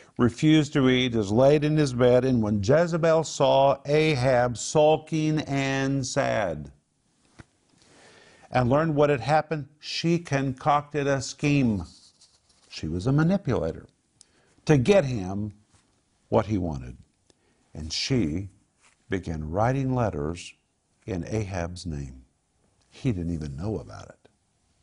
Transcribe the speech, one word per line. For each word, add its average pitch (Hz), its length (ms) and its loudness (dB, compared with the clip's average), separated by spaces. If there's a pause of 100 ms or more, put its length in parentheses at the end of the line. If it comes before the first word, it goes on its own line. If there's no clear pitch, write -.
(180)
refused 147 560 2
to 131 160 4
eat, 127 240 2
is 104 180 -2
laid 139 320 4
in 151 140 0
his 143 160 0
bed. 123 320 4
And 127 160 2
when 104 220 0
Jezebel 160 600 2
saw 135 640 4
Ahab 131 720 2
sulking 156 840 0
and 135 640 -2
sad 104 680 -4 (1800)
and 123 180 2
learned 151 280 2
what 147 160 4
had 131 100 0
happened, 151 460 -2 (100)
she - 400 -2
concocted 143 880 -2
a 135 160 0
scheme. 127 640 0 (840)
She - 200 -10
was 90 180 -6
a 131 60 0
manipulator 139 760 -2 (800)
to 156 140 6
get 185 260 4
him 104 480 -6 (760)
what 110 180 2
he 107 100 -2
wanted. 65 400 -8 (800)
And 80 180 -10
she 98 560 -4 (580)
began 80 440 -6
writing 131 420 -2
letters 85 640 -4 (520)
in 92 200 -6
Ahab's 90 600 -6
name. 69 340 -10 (680)
He - 200 -4
didn't 85 220 -4
even 73 240 -8
know 95 220 -6
about 52 280 -16
it. - 220 -20 (540)